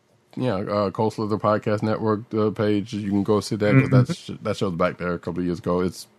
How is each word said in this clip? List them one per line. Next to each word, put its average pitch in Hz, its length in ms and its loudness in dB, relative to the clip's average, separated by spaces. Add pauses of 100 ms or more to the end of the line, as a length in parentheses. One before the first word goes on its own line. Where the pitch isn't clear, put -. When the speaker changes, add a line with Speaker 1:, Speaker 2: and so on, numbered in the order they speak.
(360)
Speaker 1:
yeah, 123 200 -2
uh, 101 360 0
Cold 110 220 0
Slither 107 240 -2
Podcast 104 460 0
Network, 110 400 0 (100)
uh, 107 160 2
page. 104 420 0
You 101 180 -4
can 101 140 2
go 104 160 2
see 110 160 -4
that, 104 160 2
'cause 135 120 6
Speaker 2:
Mm-hmm. 131 120 2
Speaker 1:
that's, 127 340 2 (120)
that 104 160 -4
show's 98 160 -2
back 85 240 0
there 87 160 -4
a 85 60 -4
couple 87 200 -6
of 90 60 -2
years 87 140 -2
ago. 87 200 0
It's, 90 280 -4 (120)